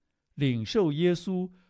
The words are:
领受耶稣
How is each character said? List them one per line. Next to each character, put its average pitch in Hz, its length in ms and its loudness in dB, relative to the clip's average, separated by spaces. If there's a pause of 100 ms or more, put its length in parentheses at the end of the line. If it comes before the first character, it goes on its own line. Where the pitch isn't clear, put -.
(360)
领 123 300 0
受 175 280 2
耶 175 200 2
稣 180 380 -4 (180)